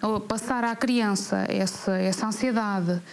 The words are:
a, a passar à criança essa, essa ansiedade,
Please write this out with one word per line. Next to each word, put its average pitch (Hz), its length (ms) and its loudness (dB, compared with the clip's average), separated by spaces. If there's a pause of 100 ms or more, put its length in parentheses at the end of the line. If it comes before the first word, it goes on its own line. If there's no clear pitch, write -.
a, 214 140 0
a 202 40 0
passar 226 440 -2
à 233 120 0
criança 208 720 2
essa, 190 500 0
essa 185 280 0
ansiedade, 208 760 0 (140)